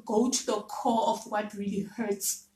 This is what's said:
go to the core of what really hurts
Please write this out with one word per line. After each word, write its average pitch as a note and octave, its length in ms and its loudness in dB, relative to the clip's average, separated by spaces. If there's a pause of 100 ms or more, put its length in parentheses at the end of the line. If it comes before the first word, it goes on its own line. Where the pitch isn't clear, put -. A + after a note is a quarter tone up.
go A3+ 240 4
to - 180 0
the G#3+ 160 2
core - 460 2
of G#3+ 180 0
what G#2 280 -4
really G2+ 420 -4
hurts - 600 -2